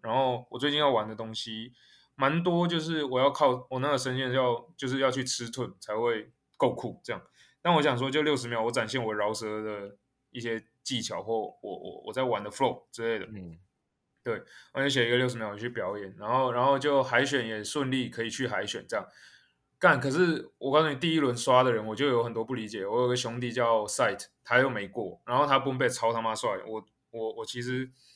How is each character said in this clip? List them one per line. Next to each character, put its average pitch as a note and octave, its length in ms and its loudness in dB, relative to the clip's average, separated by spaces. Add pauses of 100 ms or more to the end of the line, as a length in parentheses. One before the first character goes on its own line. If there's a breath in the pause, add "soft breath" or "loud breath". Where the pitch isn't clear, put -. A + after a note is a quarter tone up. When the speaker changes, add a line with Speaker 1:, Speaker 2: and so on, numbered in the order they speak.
Speaker 1:
然 A2+ 120 -2
后 B2+ 360 0
我 B2 80 -10
最 C#3 100 0
近 D3 100 0
要 D3 120 4
玩 G#2+ 180 2
的 A2 60 -12
东 A2 180 -10
西 A2+ 400 -10 (400 soft breath)
蛮 D3 300 2
多， F3 240 2
就 E3 120 0
是 D#3 240 -2
我 B2+ 160 0
要 C#3 120 6
靠 B2+ 400 2
我 C3 80 -4
那 C#3 100 0
个 C#3+ 80 2
声 B2+ 180 -4
线 C3 160 -2
要， B2 460 0
就 C3+ 100 -6
是 C3 120 -2
要 C3+ 100 4
去 C3 140 -2
吃 A#2+ 260 -4
盾 A#2 300 -6
才 G#2+ 180 -6
会 A#2 340 -2 (260)
够 B2 180 2
酷 A2+ 280 -10
这 - 80 -8
样。 G2+ 80 -8 (440 soft breath)
但 F3 100 4
我 D#3 80 6
想 C#3+ 160 4
说 C3+ 140 0
就 D3+ 100 2
六 D3 160 4
十 B2 100 -8
秒， A#2 180 -2
我 A#2 60 0
展 A#2 160 0
现 B2+ 160 -2
我 A2 120 -2
饶 G#2 180 0
舌 G#2+ 300 -6
的 G#2 340 -8 (320)
一 B2 100 -14
些 A2+ 240 -4 (200)
技 B2 180 -4
巧 G2 220 -6
或 A2+ 160 -2
我， - 240 -8
我， F#2 420 -12
我 G#2+ 80 -10
在 B2+ 80 -2
玩 A#2 220 0
的 G#2 80 -8
flow A#2+ 400 -2
之 - 100 -12
类 A2+ 160 -2
的。 G#2 160 -10
Speaker 2:
嗯。 F2 240 -14 (680)
Speaker 1:
对， A2+ 160 -4 (300 loud breath)
我 C#3 100 -2
就 C3+ 60 2
写 B2+ 180 2
一 A#2 60 0
个 B2 60 4
六 B2+ 100 4
十 A#2 100 -4
秒 A2 160 -6
去 G#2 140 -6
表 G#2 300 -4
演， G2 200 -10
然 G#2 140 -6
后， B2+ 220 2
然 B2 120 2
后 C#3 140 4
就 C#3 240 2
海 B2 220 4
选 C3+ 200 0
也 A2 160 -6
顺 C3 300 -2
利 B2+ 160 -2
可 A2+ 160 -6
以 A#2 60 -4
去 B2 180 -4
海 G2+ 180 -4
选 G#2 220 -8
这 - 80 -4
样。 G2 100 -4 (720 loud breath)
干， D#3+ 220 6
可 C#3 100 -2
是 D#3+ 400 2 (100)
我 C3+ 120 -2
告 D3+ 100 8
诉 D#3+ 60 4
你， D3 80 -2
第 D#3+ 180 0
一 D#3+ 60 4
轮 C3 160 2
刷 B2+ 260 6
的 B2+ 120 4
人 A2 120 -2
我 A2 80 -4
就 C3 140 0
有 A#2+ 160 4
很 A#2 100 -6
多 A2+ 80 -4
不 A#2+ 140 -6
理 A2+ 100 -4
解。 G#2 200 -6
我 A2 160 0
有 B2 80 4
个 B2 80 2
兄 B2 200 -4
弟 A#2+ 140 -4
叫 A#2 340 4
Sight， G#2 420 0 (140)
他 A#2+ 180 4
又 C3+ 100 6
没 G#2 180 -4
过， F#2+ 380 -8
然 A#2+ 120 0
后 C#3+ 80 6
他 C#3 140 6
Boom C3 180 -2
Bap B2+ 120 4
超 A#2 240 0
他 A2+ 80 -2
妈 A2+ 120 -2
帅， G#2+ 320 -2
我， A2 200 -10 (260)
我， A2 220 -6
我 A2 120 -10
其 A#2+ 160 -8
实， B2+ 300 -4 (240 loud breath)